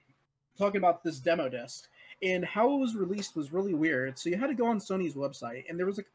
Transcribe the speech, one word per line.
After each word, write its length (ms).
talking 220
about 240
this 160
demo 300
disc. 380
And 220
how 280
it 40
was 180
released 400
was 160
really 220
weird. 440
So 120
you 80
had 100
to 60
go 140
on 120
Sony's 360
website, 520
and 100
there 100
was, 100
like, 180